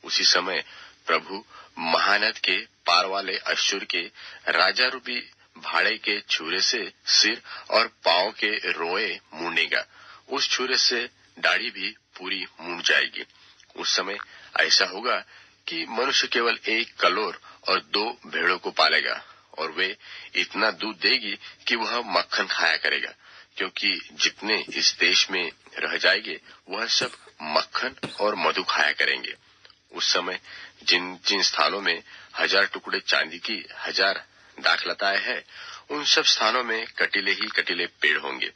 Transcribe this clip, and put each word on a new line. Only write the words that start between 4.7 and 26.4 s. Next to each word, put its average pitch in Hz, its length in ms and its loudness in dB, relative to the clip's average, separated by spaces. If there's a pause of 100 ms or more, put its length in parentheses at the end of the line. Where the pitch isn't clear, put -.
रूपी 123 420 -6 (280)
भाड़े 90 400 0
के 104 320 -2
छुरे 87 320 -2
से 101 320 0 (120)
सिर - 360 4 (280)
और 113 180 4
पांव 90 440 2
के 104 400 -2
रोए 85 480 -2 (140)
मुड़ेगा। 82 520 -2 (440)
उस 135 200 0
छुरे 127 280 0
से 120 320 2 (300)
दाढ़ी 90 320 2
भी 98 240 -6 (220)
पूरी 92 280 -6 (160)
मुड़ 87 200 -8
जाएगी। 69 420 -2 (520)
उस - 200 -4
समय 98 220 -2 (420)
ऐसा 80 260 4
होगा 104 320 -2 (500)
कि 165 220 -6
मनुष्य 127 380 0
केवल 117 320 0 (100)
एक 113 260 -2
कलोर 92 460 0 (260)
और 92 120 2
दो 101 460 -2
भेड़ों 87 320 0
को 92 140 -4
पालेगा, 76 540 2 (320)
और 80 140 -4
वे 95 260 -2 (380)
इतना 101 360 2
दूध 101 280 -6
देगी 107 400 0 (280)
कि 123 80 2
वह 113 300 -2
मक्खन 95 420 0
खाया 82 300 2
करेगा, 71 360 -2 (440)
क्योंकि 95 560 -4
जितने - 600 -2
इस 82 260 0
देश 92 320 4
में 90 200 -2 (280)
रह 80 180 -2
जाएंगे, 90 440 0 (280)